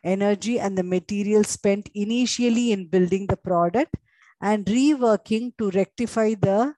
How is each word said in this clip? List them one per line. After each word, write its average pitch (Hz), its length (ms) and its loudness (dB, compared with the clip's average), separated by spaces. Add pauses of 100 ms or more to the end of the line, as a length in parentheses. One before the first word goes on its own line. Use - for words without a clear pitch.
energy, 202 560 0
and 196 160 -4
the 185 80 -2
material 202 600 0
spent 208 500 -2
initially 233 760 0
in 190 160 -4
building 185 400 0
the 190 100 -2
product 175 580 0 (460)
and 208 240 0
reworking 240 920 2
to 208 100 -2
rectify 214 640 -2
the 208 440 0